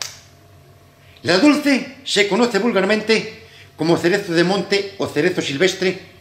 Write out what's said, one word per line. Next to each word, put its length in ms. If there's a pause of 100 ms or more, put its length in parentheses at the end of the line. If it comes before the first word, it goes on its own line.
(1200)
La 160
dulce 680
se 240
conoce 300
vulgarmente 880 (300)
como 200
cerezo 360
de 120
monte 540
o 80
cerezo 360
silvestre 580 (200)